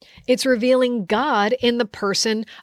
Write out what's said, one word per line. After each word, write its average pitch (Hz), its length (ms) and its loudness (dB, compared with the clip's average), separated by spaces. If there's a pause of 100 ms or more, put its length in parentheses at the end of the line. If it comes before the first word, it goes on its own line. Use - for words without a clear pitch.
(260)
It's 247 180 0
revealing 247 600 2
God 220 560 0
in 240 160 0
the 233 80 -2
person 214 580 -4 (180)